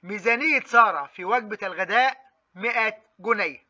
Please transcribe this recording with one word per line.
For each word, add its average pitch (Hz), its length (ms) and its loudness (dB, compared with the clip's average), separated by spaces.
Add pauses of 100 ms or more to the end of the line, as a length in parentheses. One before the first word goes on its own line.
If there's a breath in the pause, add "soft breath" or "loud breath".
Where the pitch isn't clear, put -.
ميزانية 233 540 2
سارة 196 460 2
في 180 200 -12
وجبة 214 380 -2
الغداء 196 680 0 (240)
مائة 220 420 -2 (220)
جنيه 190 500 -2